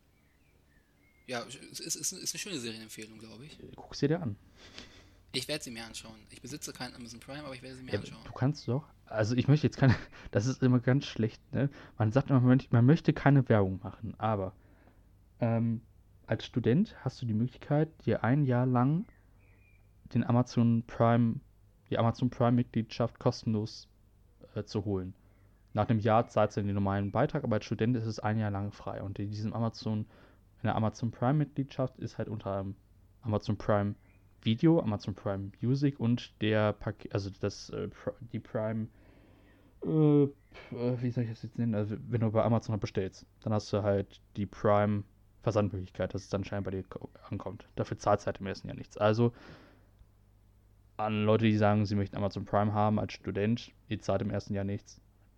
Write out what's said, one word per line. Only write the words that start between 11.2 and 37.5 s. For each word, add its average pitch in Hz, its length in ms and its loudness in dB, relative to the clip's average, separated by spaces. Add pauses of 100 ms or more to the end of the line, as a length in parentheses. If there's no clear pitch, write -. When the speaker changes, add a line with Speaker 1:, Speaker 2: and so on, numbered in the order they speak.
Speaker 2:
ne? 135 180 0 (280)
Man 107 140 2
sagt 135 180 2
immer, 135 100 6
man 127 180 8
möcht-, - 140 -2
man 120 140 6
möchte 156 260 6
keine 139 360 4
Werbung 95 340 4
machen, 98 360 -12
aber, 101 340 -2 (880)
ähm, 113 400 0 (460)
als - 200 -4
Student 123 480 2 (100)
hast - 160 -6
du 123 60 -6
die 110 80 -2
Möglichkeit, 147 540 0 (180)
dir - 180 0
ein 139 200 2
Jahr 127 220 2
lang 131 380 2 (1080)
den 117 100 4
Amazon 117 640 2
Prime, 117 540 2 (500)
die - 80 0
Amazon 117 320 2
Prime-Mitgliedschaft 120 880 0
kostenlos, 113 680 -2 (680)
äh, 107 100 -4
zu 104 200 -4
holen. 95 300 -2 (600)
Nach 104 140 2
einem 113 100 4
Jahr 110 300 4
zahlst - 280 0
du 107 60 -2
den 101 120 -2
normalen 101 360 0
Beitrag, 135 340 0
aber 113 120 0
als - 80 -2
Student 117 320 0
ist 113 100 -4
es 110 140 -6
ein 107 180 0
Jahr 107 140 0
lang 101 180 -4
frei. - 320 -10
Und 98 160 -10
in 104 140 -6
diesem 104 200 -4
Amazon, 110 480 -4 (640)
in - 20 -8
der - 120 0
Amazon 110 340 -2
Prime-Mitgliedschaft 135 880 -2
ist - 180 -10
halt 113 120 -6
unter 110 220 -8
anderem 98 260 -6 (460)
Amazon 107 360 -2
Prime 104 360 0 (480)
Video, 160 380 4
Amazon 104 340 -2
Prime 98 360 -6 (100)
Music 139 380 0
und 117 440 -2
der 107 320 2
Pak-, - 380 -8
also 98 180 -4 (100)
das, - 300 -6